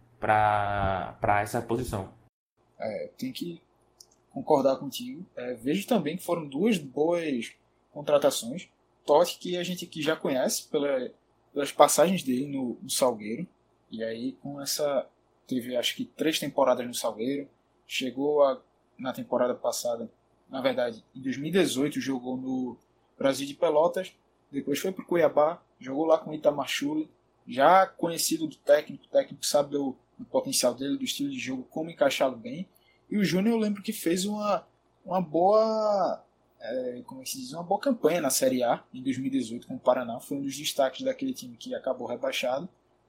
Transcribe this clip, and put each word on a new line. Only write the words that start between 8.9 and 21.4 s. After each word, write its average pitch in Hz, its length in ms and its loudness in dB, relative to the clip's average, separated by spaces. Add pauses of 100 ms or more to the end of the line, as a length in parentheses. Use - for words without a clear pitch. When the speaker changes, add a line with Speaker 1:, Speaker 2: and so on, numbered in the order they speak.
Speaker 2:
Totti, 156 320 6
que 180 180 -6
a 180 60 -4
gente 180 220 -6
aqui 160 180 -10
já 156 140 2
conhece 151 480 0
pela, 139 440 -2 (440)
pelas 143 180 -2
passagens 156 540 6
dele 131 240 -2
no, 135 340 -4
no 131 80 -8
Salgueiro. 120 560 0 (460)
E 110 100 -8
aí, 113 300 -6 (100)
com 143 180 -10
essa, 139 480 -2 (380)
teve 123 300 -4
acho 120 180 0
que - 100 -6
três 156 320 -2
temporadas 127 480 2
no 123 100 -8
Salgueiro. 123 540 -4 (380)
Chegou 135 560 0
a, 135 180 4 (380)
na 127 140 -6
temporada 123 420 0
passada, 117 560 -4 (400)
na 131 100 -8
verdade, 123 440 -2 (100)
em 135 80 -14
dois 127 140 -4
mil 147 140 -6